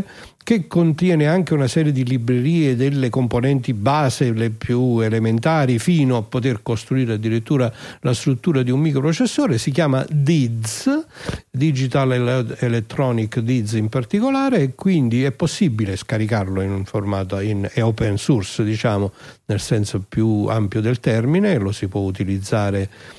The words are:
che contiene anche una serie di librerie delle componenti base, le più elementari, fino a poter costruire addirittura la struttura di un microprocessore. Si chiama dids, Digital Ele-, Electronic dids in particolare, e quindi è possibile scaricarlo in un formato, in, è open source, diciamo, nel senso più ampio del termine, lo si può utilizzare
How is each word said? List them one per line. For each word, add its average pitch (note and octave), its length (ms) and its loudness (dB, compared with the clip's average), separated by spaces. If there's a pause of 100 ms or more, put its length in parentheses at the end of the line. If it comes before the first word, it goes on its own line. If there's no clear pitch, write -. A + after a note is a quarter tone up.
(440)
che A3 240 0
contiene E3 600 2
anche E3+ 280 2
una C3+ 120 2
serie B2 240 2
di C3 120 0
librerie B2+ 720 0
delle C3+ 340 0
componenti B2+ 640 0
base, C3 580 0
le A2+ 200 0
più A#2+ 480 0
elementari, A#2 800 2
fino C#3 380 2
a A2 40 0
poter A2+ 400 -2
costruire A#2 520 -2
addirittura A2+ 580 0 (300)
la C3 120 0
struttura C3+ 480 0
di B2 80 0
un C3 100 2
microprocessore. D#3+ 800 2
Si - 140 -2
chiama C#3 360 2
dids, C3+ 800 0 (640)
Digital C3 640 0
Ele-, B2 460 0
Electronic A#2 800 -2
dids A2+ 340 0
in A2 160 0
particolare, B3 720 0
e C3 140 -2
quindi C3 480 2
è C#3 80 0
possibile A2 640 -2
scaricarlo G#2 640 -2
in G2 100 -2
un F#2+ 140 -4
formato, G2 540 -4
in, G2+ 340 -2
è A#2+ 80 0
open A2 360 0
source, A2 460 -2
diciamo, G#2+ 480 0 (340)
nel G2+ 140 -2
senso G2+ 480 -2
più G#2+ 400 0
ampio G#2+ 320 0
del A#2+ 200 0
termine, D3 580 2
lo G2 140 -2
si G2+ 160 -6
può G2+ 140 -4
utilizzare G2 880 -2 (300)